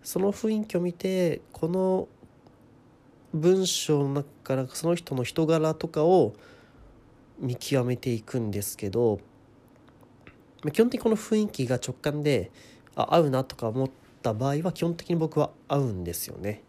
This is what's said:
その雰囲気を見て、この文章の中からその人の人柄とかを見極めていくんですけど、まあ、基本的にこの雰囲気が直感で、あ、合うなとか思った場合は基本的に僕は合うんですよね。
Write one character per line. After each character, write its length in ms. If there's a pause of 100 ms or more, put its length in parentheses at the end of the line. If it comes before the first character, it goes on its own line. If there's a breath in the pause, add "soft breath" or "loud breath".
そ 160
の 140
雰 300
囲 20
気 120
を 40
見 140
て、 480 (100)
こ 160
の 400 (1300)
文 320
章 380
の 100
中 140 (160)
か 120
ら 120
そ 200
の 60
人 200
の 100
人 200
柄 300
と 140
か 160
を 280 (1040 loud breath)
見 180
極 300
め 120
て 160
い 80
く 180
ん 100
で 120
す 160
け 100
ど、 320 (1400)
ま 60
あ、 20
基 80
本 100
的 120
に 40
こ 60
の 80
雰 180
囲 120
気 180
が 100
直 160
感 300
で、 280 (440 loud breath)
あ、 200
合 60
う 100
な 140
と 120
か 120
思 160
っ 60 (320)
た 100
場 240
合 60
は 100
基 80
本 140
的 160
に 60
僕 220
は 120 (180)
合 100
う 120
ん 120
で 120
す 140
よ 100
ね。 300